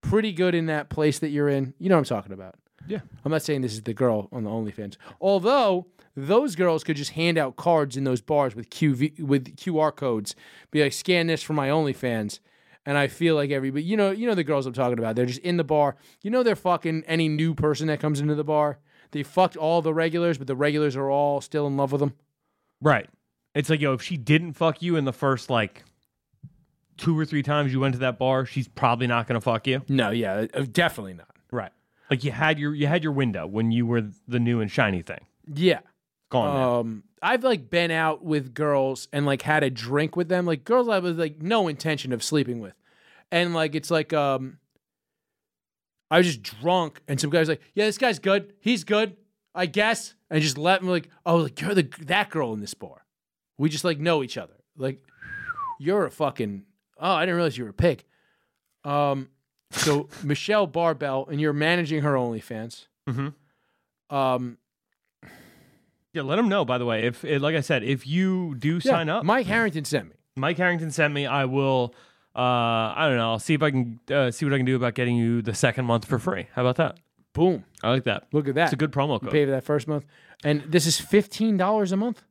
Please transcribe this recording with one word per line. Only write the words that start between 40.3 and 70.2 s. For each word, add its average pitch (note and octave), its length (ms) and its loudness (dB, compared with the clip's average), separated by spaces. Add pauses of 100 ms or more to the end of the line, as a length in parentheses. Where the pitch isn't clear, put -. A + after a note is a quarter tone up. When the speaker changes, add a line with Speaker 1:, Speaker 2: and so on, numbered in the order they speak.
Speaker 1:
Like, D#3+ 180 -2
girls A#3+ 240 2
I G#3 120 2
was, F3 180 -4
like, D#3 240 -4
no G3 260 0
intention D3 460 -4
of A2+ 100 -6
sleeping B2 380 -2
with. G2 120 -14 (600)
And, F3 200 2
like, D#3+ 220 0
it's D3+ 160 -4
like, D#3 220 0
um, C3+ 440 0 (1500)
I D#3+ 100 6
was F3+ 80 6
just C3 140 -4
drunk, D3+ 680 -2
and C#3 120 -2
some D3+ 100 -2
guy's D#3+ 180 4
like, D#3 140 -2 (120)
"Yeah, G#3 120 0
this G#3+ 120 -2
guy's A3+ 220 2
good. G3 400 0
He's G#3 240 0
good, G#3 320 0 (400)
I F3+ 100 -2
guess." G#3 500 -2 (140)
And D#3 120 2
just C#3+ 160 0
let F#3 260 2
me, F#3 60 -2
like, F3 200 -2 (160)
"Oh, E3+ 120 4
like, D#3 240 -2
you're F3+ 140 -2
the, D#3 140 2 (160)
that F#3+ 240 0
girl C3 240 -4
in G#2+ 60 -6
this G2+ 140 -10
bar. - 320 -18 (520)
We D3 120 2
just, D3+ 160 -6
like, D#3+ 140 0
know D#3 240 0
each B2 140 -8
other." F2 160 -12 (240)
Like, C3+ 240 -6 (800)
"You're F3+ 260 0
a - 60 -6
fucking, G#2+ 520 -4 (340)
oh, E3+ 140 -2
I D#3+ 140 2
didn't F3+ 100 0
realize D#3+ 220 0
you B2 80 -8
were G#2 40 -12
a G2 40 -16
pig." D#3 300 2 (800)
Um, C#3+ 460 0 (420)
so D3 440 0
<laughs> - 80 -14
Michelle G3 440 0
Barbell, C#3+ 640 -2
and D3 100 -4
you're D3+ 140 2
managing D#3 500 0
her D3 100 2
OnlyFans. A2+ 760 -4 (220)
Speaker 2:
Mm-hmm. - 1080 -10
Speaker 1:
Um, B2+ 420 0 (1600)
Speaker 2:
Yeah, D3+ 100 -4
let D3 160 0
'em A#3 100 4
know, F#3+ 160 2
by B2 120 0
the B2 80 0
way. A2+ 180 0
If, A#2+ 200 -2
eh, D3 160 0
like D3+ 160 0
I D3 60 2
said, C#3 220 0
if C3 220 -2
you F3+ 500 0
do C#3+ 280 0
Speaker 1:
yeah, C4+ 80 2
Speaker 2:
sign E3 160 2
up. D3+ 160 0
Speaker 1:
Mike G#3+ 240 2
Harrington F#3+ 380 0
sent A#2+ 240 -2
me. - 60 -20 (200)